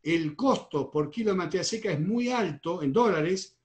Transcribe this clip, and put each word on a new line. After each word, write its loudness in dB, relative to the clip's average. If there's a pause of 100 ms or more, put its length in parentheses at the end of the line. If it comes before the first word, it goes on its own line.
el 0
costo 0
por 0
kilo 0
de 2
materia -2
seca -2
es -2
muy 0
alto -2
en 0
dólares 2